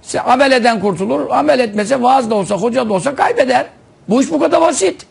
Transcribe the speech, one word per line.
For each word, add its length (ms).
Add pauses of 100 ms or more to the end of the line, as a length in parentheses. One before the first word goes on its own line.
se-, 180
amel 320
eden 280
kurtulur. 500
Amel 280
etmezse 440
vaaz 280
da 40
olsa, 220
hoca 320
da 60
olsa 200
kaybeder. 520 (420)
Bu 140
iş 80
bu 100
kadar 200
basit. 500